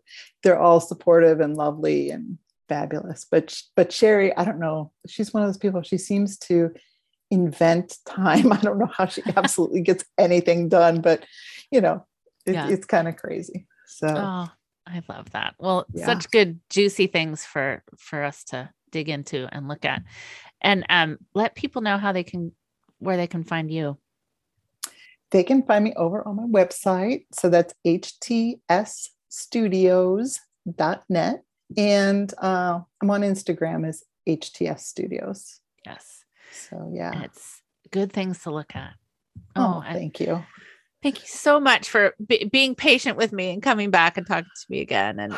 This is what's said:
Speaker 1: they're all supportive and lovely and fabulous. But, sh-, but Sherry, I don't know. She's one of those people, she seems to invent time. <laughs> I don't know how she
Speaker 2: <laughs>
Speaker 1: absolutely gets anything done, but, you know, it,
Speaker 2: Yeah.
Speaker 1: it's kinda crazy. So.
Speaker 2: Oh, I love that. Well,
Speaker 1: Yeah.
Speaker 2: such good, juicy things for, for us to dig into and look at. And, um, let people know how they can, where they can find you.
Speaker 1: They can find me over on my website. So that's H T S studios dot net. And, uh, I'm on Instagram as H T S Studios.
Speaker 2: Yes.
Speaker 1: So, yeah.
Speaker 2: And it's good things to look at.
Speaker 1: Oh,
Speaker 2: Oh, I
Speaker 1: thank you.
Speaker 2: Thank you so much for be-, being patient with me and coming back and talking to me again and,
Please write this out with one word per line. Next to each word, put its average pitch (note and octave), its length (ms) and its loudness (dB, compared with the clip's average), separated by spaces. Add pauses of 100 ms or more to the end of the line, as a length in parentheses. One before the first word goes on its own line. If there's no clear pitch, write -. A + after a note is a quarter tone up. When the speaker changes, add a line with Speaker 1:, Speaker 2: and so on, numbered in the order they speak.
(440)
Speaker 1:
they're F#3 160 6
all E3+ 200 8
supportive E3 640 4
and D3+ 160 -2
lovely D3 520 -2
and - 280 -10 (320)
fabulous. D3+ 600 -8
But, D#3+ 200 2
sh-, - 140 -14 (120)
but F3+ 160 4
Sherry, G#3 460 4
I F3 80 0
don't G3 140 -4
know. D#3 340 -4 (160)
She's - 240 -6
one G#3+ 100 2
of G3+ 60 0
those G3 80 -4
people, F#3 240 -2
she F#3 160 -4
seems G3+ 420 -2
to E3+ 300 2 (640)
invent E3+ 720 2
time. F#3+ 480 4
<laughs> - 0 -
I G3+ 40 0
don't G3+ 200 0
know F3+ 180 0
how F#3+ 120 0
she - 220 -8
Speaker 2:
<laughs> - 60 0
Speaker 1:
absolutely F3 460 2
gets F3+ 240 0 (120)
anything F3 520 4
done, E3+ 320 6
but, E3 240 2 (460)
you B3+ 100 4
know, E3+ 240 0 (400)
it, F#3+ 80 0
Speaker 2:
Yeah. D#3 160 -2
Speaker 1:
it's F#3+ 160 -2
kinda E3 260 0
crazy. - 560 -12 (200)
So. - 200 -6
Speaker 2:
Oh, F3+ 400 -4 (400)
I F3 220 -12
love - 220 -16
that. - 260 -8
Well, F#3+ 360 -2
Speaker 1:
Yeah. E3+ 120 -8
Speaker 2:
such G3+ 260 -2
good, F3+ 280 4 (100)
juicy G3 380 2
things D#3+ 360 -4
for, C3+ 400 -6 (140)
for D3 260 -8
us C#3+ 220 -8
to B2+ 240 -12 (220)
dig D#3+ 180 -6
into C#3+ 420 -6
and C#3 160 -12
look D3 160 -10
at. C#3 200 -4 (580)
And, G3 280 2
um, E3 280 2 (160)
let A3 220 -2
people C4 260 -8
know G3+ 160 0
how G3+ 140 -2
they F3+ 120 -2
can, E3+ 280 -10 (480)
where F#3 180 -2
they F3 100 -2
can E3+ 160 -6
find D#3+ 280 -6
you. D3 260 -4 (1300)
Speaker 1:
They F#3 120 6
can C4 200 4
find G#3 200 4
me A3 120 0
over F3 320 -2
on G3+ 80 -6
my A3 80 -6
website. G3 880 0
So - 160 0
that's E3+ 240 4 (100)
H F#3 360 -4
T A#3 400 -4 (100)
S G3 400 -2 (200)
studios F#3 1120 0 (360)
dot D#3+ 340 -2
net. F3 340 -2 (320)
And, G3+ 640 2
uh, F3+ 420 -2 (200)
I'm G3+ 80 2
on G3+ 120 2
Instagram E3 640 -2
as D#3 160 -10 (240)
H D#3+ 260 -4
T E3+ 140 -4
S D#3 180 -8
Studios. - 720 -10 (260)
Speaker 2:
Yes. - 380 -20 (280)
Speaker 1:
So, E3 420 -14
yeah. E3+ 200 -8
Speaker 2:
And - 120 -8
it's - 360 -20 (300)
good G3 220 -2
things F#3 300 -6
to E3 80 -10
look D3+ 240 -10
at. C3+ 180 -14 (640)
Speaker 1:
Oh, F#3+ 220 0
Speaker 2:
Oh, D3+ 80 -12
I E3+ 80 -10
Speaker 1:
thank E3+ 260 -8
you. E3 240 -4 (580)
Speaker 2:
Thank C#4 180 -4
you - 80 -20
so D4 320 2
much C4 300 2
for G#3 240 2 (120)
be-, A3+ 200 0
being C4 300 0
patient C4 420 2
with G#3+ 160 -2
me F#3 180 -4
and G3+ 100 -8
coming G#3+ 300 0
back E3+ 260 4
and F3 80 -6
talking E3+ 200 -2
to - 240 -20
me - 120 -6
again G2+ 380 -2
and, G#2 180 -6